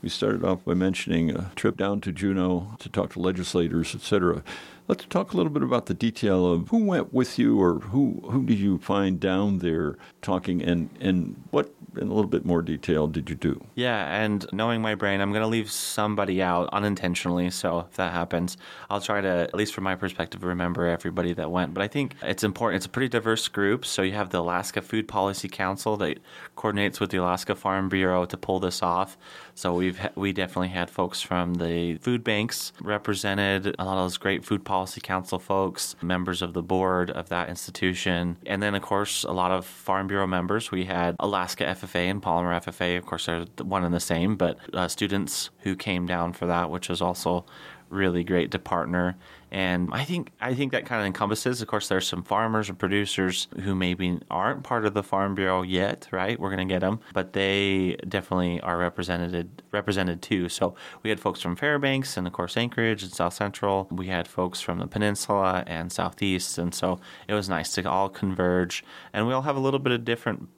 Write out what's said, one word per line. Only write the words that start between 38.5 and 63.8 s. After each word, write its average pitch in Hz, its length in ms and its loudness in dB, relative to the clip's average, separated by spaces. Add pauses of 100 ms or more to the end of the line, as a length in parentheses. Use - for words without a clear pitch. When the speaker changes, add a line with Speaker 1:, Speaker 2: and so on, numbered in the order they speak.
Speaker 2:
then, 104 100 2
of 98 80 0
course, - 440 0
a - 60 -4
lot 90 200 2
of 90 140 0
Farm 98 420 -2
Bureau 98 180 2
members. 92 460 0
We 92 140 0
had 87 340 0
Alaska 92 480 0
F 92 160 -4
F 92 120 -8
A 87 140 2
and 98 120 -2
Palmer 87 320 2
F 87 140 -2
F 87 140 -6
A, 87 140 2
of 87 100 -4
course, - 200 -6
they're 85 200 -2 (120)
the - 60 -6
one 95 200 0
and 87 100 2
the 87 60 2
same, 87 380 0
but, 90 200 2 (160)
uh, 90 140 0
students 98 600 -2 (100)
who 98 160 -2
came 90 300 -2
down 87 280 -2
for 87 120 -6
that, 87 260 0
which 90 180 -8
was 87 120 -2
also 87 440 0 (440)
really 92 340 2
great 87 280 2
to 92 80 -2
partner. 90 580 0 (360)
And 90 380 0
I 135 140 -2
think, 170 340 -4
I 123 140 -2
think 131 180 -2
that 123 140 0
kinda 117 180 -2
encompasses, 107 580 0
of 107 60 -6
course, - 220 -2
there's 92 180 2
some 90 160 -4
farmers 110 460 0
and 90 100 -8
producers 95 720 0 (140)
who 98 120 0
maybe 90 420 0 (140)
aren't 104 320 -2
part 117 220 0
of 104 80 2
the 104 100 0
Farm 98 320 0
Bureau 92 260 2
yet, 92 480 0
right? 95 300 -2
We're 95 120 -2
gonna 95 120 -2
get 92 200 0
'em, 104 180 2 (120)
but 92 200 -2
they 98 640 2 (100)
definitely 90 540 0
are 87 160 -2
represented, 87 840 -2 (120)
represented 95 480 0
too. 90 260 0
So 90 280 0 (280)
we 107 60 -2
had 101 100 0
folks 92 220 -2
from 87 160 -4
Fairbanks 139 580 0
and, 90 120 -2
of 87 40 -6
course, - 240 -4
Anchorage 113 480 0
and 90 80 -10
South 87 220 0
Central. 98 580 0